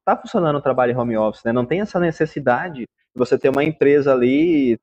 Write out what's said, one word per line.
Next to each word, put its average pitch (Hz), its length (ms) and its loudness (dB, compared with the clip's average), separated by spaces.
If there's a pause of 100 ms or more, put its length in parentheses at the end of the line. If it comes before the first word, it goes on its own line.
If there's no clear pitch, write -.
tá 196 120 0
funcionando 165 400 -2
o 139 60 -4
trabalho 123 300 0
em 123 40 -4
home 120 200 -2
office, 107 280 -2
né? 117 80 -2
Não 123 140 0
tem 165 140 -4
essa 202 180 -4
necessidade 156 840 -2
de - 40 -12 (300)
você 127 200 0
ter 139 120 2
uma 139 160 0
empresa 143 480 2
ali, 131 720 2